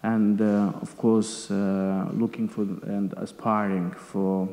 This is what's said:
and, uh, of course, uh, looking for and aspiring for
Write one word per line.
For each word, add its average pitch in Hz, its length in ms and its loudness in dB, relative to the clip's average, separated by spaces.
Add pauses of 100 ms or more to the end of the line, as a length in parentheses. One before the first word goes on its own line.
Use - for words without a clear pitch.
and, 110 380 4
uh, 104 400 4
of - 160 -10
course, 110 540 2
uh, 95 600 0
looking 113 360 -2
for - 140 -4
and 101 540 -2
aspiring 98 760 -2
for 95 640 -2